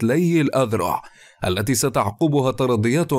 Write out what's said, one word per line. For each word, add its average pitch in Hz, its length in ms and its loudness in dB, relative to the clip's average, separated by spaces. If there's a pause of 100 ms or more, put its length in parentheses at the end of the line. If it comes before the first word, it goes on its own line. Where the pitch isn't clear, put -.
لي 165 380 2
الأذرع 110 600 0 (460)
التي 107 280 0
ستعقبها 135 760 0
ترديات 123 680 0